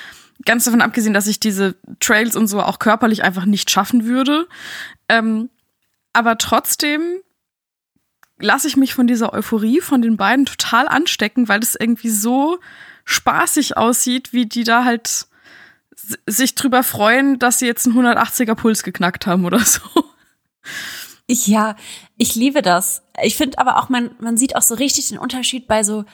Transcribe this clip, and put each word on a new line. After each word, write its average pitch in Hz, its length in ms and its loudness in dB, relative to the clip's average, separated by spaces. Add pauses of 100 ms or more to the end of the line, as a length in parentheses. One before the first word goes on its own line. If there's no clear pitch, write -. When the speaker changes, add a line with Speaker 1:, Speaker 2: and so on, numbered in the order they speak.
(440)
Speaker 1:
Ganz 226 200 2
davon 240 160 4
abgesehen, 214 340 0
dass 202 120 0
ich 208 120 -2
diese 196 380 -2 (240)
Trails 220 360 2
und 220 120 2
so 202 140 -2
auch - 160 -2
körperlich 226 440 2
einfach 185 220 -2
nicht 202 260 0
schaffen 214 360 0
würde. 269 420 0 (600)
Ähm, 226 420 0 (600)
aber 226 260 2
trotzdem 311 840 -2 (1160)
lasse 262 300 0
ich - 80 0
mich 269 180 2
von 247 120 2
dieser 233 260 0
Euphorie 220 480 0
von 254 220 0
den 226 140 2
beiden 233 280 2
total - 440 0
anstecken, 247 600 0
weil 208 120 2
das 233 140 -2
irgendwie 233 360 -2
so 254 480 0 (460)
spaßig - 720 0
aussieht, 247 560 0
wie 240 140 0
die 233 180 -4
da 233 200 2
halt 233 420 -2 (680)
s-, - 320 -12
sich - 280 0
drüber 247 280 2
freuen, 247 560 2
dass 247 200 0
sie 254 80 0
jetzt 240 200 -2
einen 240 80 2
hundertachtziger 233 600 2
Puls 220 280 0
geknackt - 440 -4
haben 185 180 2
oder 208 160 2
so. - 200 2 (1500)
Speaker 2:
Ich, 240 200 0
ja, 214 300 2 (400)
ich - 180 -2
liebe 269 260 2
das. 185 420 0 (200)
Ich - 140 0
find 277 220 -2
aber 254 200 2
auch, - 100 -4
man, 247 300 -2
man 233 180 -4
sieht 254 200 0
auch 240 60 0
so - 120 0
richtig 269 340 -2
den 214 100 -10
Unterschied 247 480 -6
bei - 160 0
so 208 300 -4